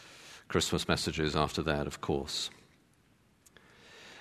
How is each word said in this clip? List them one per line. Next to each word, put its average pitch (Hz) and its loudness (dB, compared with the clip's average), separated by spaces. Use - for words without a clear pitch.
Christmas - 2
messages 78 2
after 76 2
that, 73 2
of - -6
course. - -2